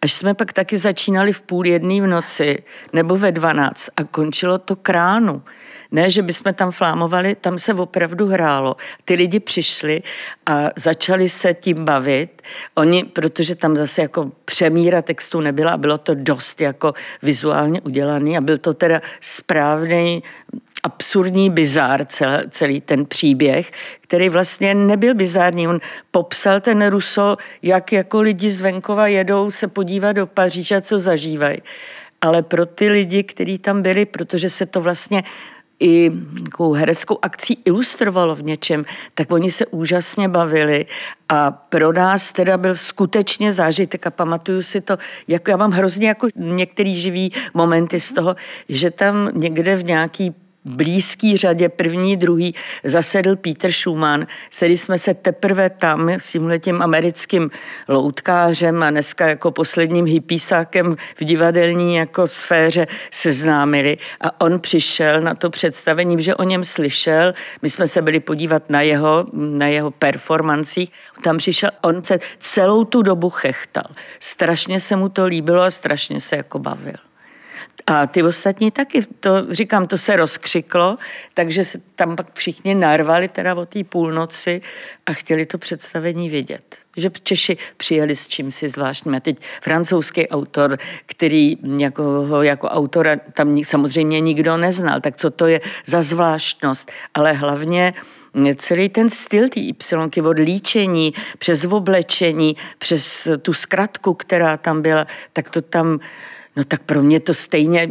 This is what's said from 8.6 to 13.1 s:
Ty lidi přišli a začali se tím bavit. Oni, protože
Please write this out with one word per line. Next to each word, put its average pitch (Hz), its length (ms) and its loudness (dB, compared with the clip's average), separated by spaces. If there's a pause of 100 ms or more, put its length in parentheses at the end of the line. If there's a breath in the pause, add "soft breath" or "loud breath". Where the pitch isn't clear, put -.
Ty 180 80 2
lidi 180 260 2
přišli 156 640 -4 (420 loud breath)
a 147 300 0
začali 180 540 0
se 180 240 0
tím 165 320 -2
bavit. 143 560 0 (340 loud breath)
Oni, 170 280 4
protože 160 520 -2